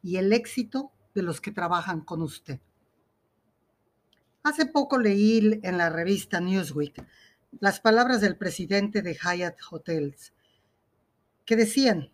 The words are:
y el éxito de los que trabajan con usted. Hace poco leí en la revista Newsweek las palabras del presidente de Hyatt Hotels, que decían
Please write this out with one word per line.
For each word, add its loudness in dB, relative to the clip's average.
y -6
el 2
éxito -2
de -2
los -4
que -10
trabajan -4
con -8
usted. -10
Hace 0
poco 0
leí 4
en -2
la 2
revista -2
Newsweek -4
las 0
palabras 4
del 0
presidente -2
de -6
Hyatt -4
Hotels, -6
que 0
decían 2